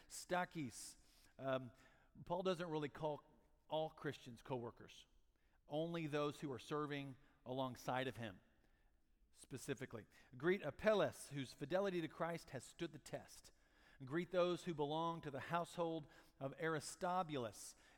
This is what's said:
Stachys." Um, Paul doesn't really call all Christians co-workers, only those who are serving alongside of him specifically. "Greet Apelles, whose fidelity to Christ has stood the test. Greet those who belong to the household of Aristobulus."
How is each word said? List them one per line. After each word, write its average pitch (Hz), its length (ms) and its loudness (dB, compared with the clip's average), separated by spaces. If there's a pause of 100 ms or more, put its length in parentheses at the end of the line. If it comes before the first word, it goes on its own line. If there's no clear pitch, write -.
(100)
Stachys." - 880 -2 (420)
Um, 131 320 0 (560)
Paul 175 160 0
doesn't 180 260 2
really 156 200 0
call 151 340 -2 (460)
all 156 220 2
Christians 131 520 -6
co-workers, - 640 -6 (640)
only 165 400 0
those 147 320 2
who 143 120 -2
are 113 60 -4
serving 143 560 -2 (320)
alongside 131 600 0
of - 80 -4
him 107 240 -6 (1000)
specifically. 123 680 -6 (300)
"Greet 180 260 4
Apelles, 160 720 4
whose 135 180 -2
fidelity 175 500 2
to 156 60 0
Christ 170 420 -4
has 127 140 -6
stood - 280 -6
the 151 60 -10
test. - 520 -10 (540)
Greet 160 280 0
those 180 320 6
who 175 80 0
belong 156 480 2
to 147 100 -4
the 131 100 -2
household 165 680 0 (320)
of 139 180 -2
Aristobulus." 160 1160 0 (220)